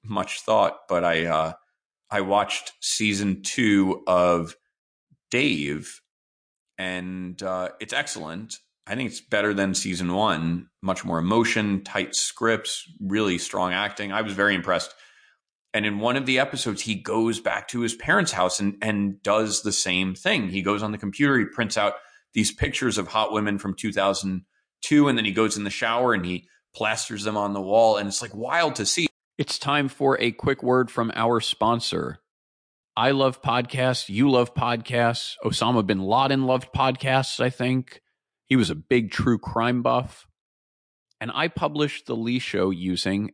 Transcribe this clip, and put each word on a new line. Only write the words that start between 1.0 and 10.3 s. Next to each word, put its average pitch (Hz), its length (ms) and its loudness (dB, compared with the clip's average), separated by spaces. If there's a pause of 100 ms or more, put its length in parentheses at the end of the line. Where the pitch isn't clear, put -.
I, 85 220 2
uh, 80 280 0 (580)
I 104 100 -2
watched 98 520 0 (100)
season 101 600 0
two 101 640 2
of 87 480 2 (760)
Dave, - 720 -2 (720)
and, 92 680 -8
uh, 92 280 -4 (100)
it's 110 140 -8
excellent. 107 640 -8 (280)
I 101 80 -6
think 123 160 -4
it's - 100 -14
better 104 320 0
than 98 220 2
season 90 380 -2
one, 87 560 0 (120)